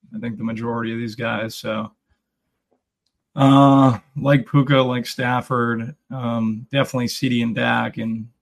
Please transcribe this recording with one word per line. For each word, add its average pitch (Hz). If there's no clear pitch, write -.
I 107
think 113
the 113
majority 113
of 113
these 113
guys. 113
So, 110
uh, 135
like 139
Puka, 139
like 123
Stafford, 120
um, 117
definitely 131
C 135
D 120
and 117
Dak 120
and 113